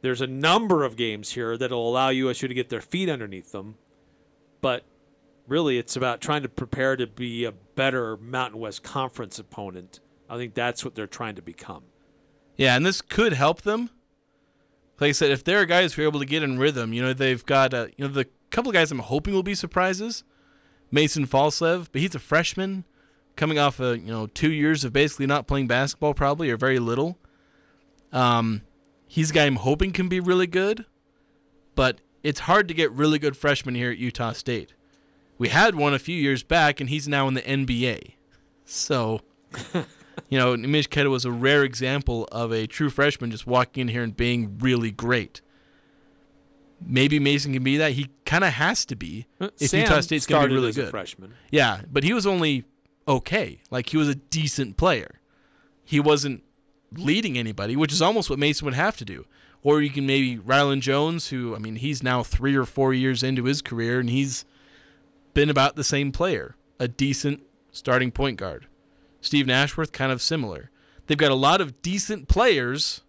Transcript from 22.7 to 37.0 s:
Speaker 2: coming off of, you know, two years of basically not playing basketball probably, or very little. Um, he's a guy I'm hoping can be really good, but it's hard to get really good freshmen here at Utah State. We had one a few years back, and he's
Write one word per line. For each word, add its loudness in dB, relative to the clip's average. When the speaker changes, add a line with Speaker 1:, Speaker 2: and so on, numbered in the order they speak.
Speaker 2:
coming 0
off 2
of, 0
you -10
know, -6
two 0
years 2
of -4
basically 2
not 0
playing 0
basketball 0
probably, 0
or -2
very 2
little. 0
Um, 2
he's -2
a -6
guy 4
I'm 2
hoping 0
can -2
be -2
really 2
good, -2
but 0
it's -2
hard 4
to -6
get 2
really 2
good -2
freshmen 0
here -2
at -6
Utah -4
State. -6
We 0
had 4
one 2
a -2
few -6
years 0
back, 2
and -6
he's -4